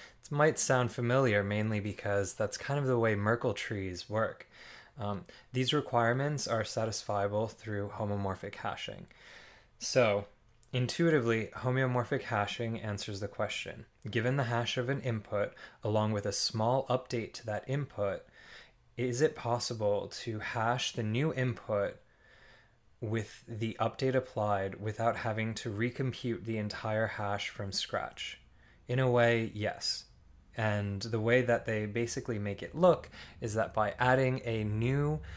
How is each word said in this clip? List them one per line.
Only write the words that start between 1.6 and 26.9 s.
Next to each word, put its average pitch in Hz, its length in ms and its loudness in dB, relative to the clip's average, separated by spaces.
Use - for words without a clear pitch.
because 101 540 -2
that's - 240 -2
kind 143 200 -2
of 139 80 0
the 127 120 4
way 113 160 4
Merkle 107 400 2
trees 95 560 -6
work. - 380 -2
Um, 101 260 -4
these 127 200 2
requirements 135 720 2
are 110 160 0
satisfiable 104 880 -2
through 104 460 -6
homomorphic 101 600 -4
hashing. - 500 -8
So, 107 480 4
Intuitively, 120 800 2
homeomorphic 127 720 0
hashing 113 540 -2
answers 101 420 -6
the 101 80 -4
question. - 580 -6
Given 120 260 0
the 135 80 0
hash 117 320 -2
of 123 140 -2
an 139 100 -2
input, 107 540 -2
along 107 300 2
with 104 140 -2
a 101 60 -2
small 120 560 0
update - 440 -2
to - 140 -12
that 104 200 -4
input, 107 540 -2
is 123 240 0
it - 120 2
possible 110 760 0
to 110 160 -6
hash 120 520 0
the 120 100 -4
new 120 300 0
input 113 640 -2
with 110 480 -4
the 113 320 -4
update 127 340 2
applied 104 640 0
without 110 380 0
having 110 380 -2
to 110 180 -6
recompute 117 720 -2
the 113 140 -2
entire 107 480 0